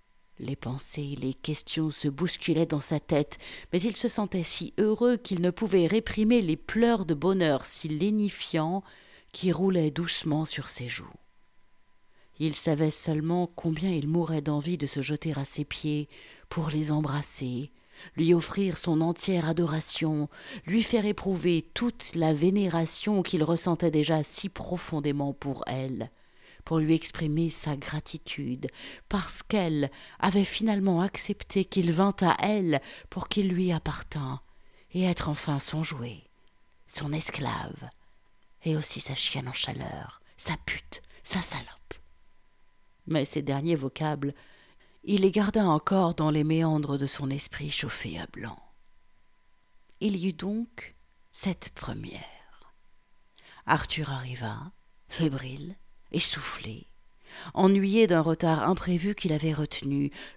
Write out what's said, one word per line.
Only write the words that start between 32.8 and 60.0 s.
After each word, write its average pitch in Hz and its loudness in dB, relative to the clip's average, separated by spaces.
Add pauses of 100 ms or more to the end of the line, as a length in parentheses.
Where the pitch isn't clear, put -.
pour - -8
qu'il 196 2
lui 180 2
appartînt, 147 -4 (520)
et 185 2
être 175 0
enfin 143 -2
son 156 -2
jouet, 123 -8 (640)
son 147 -4
esclave, - -4 (720)
et 160 0
aussi 151 -4
sa 135 -6
chienne 131 -2
en 123 -8
chaleur, - -6 (160)
sa - -4
pute, - -10 (220)
sa - 0
salope. - -4 (1120)
Mais 151 0
ces 147 -4
derniers 143 0
vocables, 143 -2 (720)
il 202 2
les 190 6
garda 208 2
encore 175 4
dans 156 2
les 151 4
méandres 156 2
de 139 0
son 135 -4
esprit 143 -6
chauffé 104 -4
à - -8
blanc. - -10 (1400)
Il 202 0
y 185 -2
eut 180 -2
donc - -8 (360)
cette - -4
première. - -14 (920)
Arthur 151 0
arriva, 127 -8 (360)
fébrile, 143 -2 (360)
essoufflé, - 0 (640)
ennuyé 196 6
d'un 170 6
retard 160 2
imprévu 180 0
qu'il 165 -2
avait 151 0
retenu, 143 -2 (260)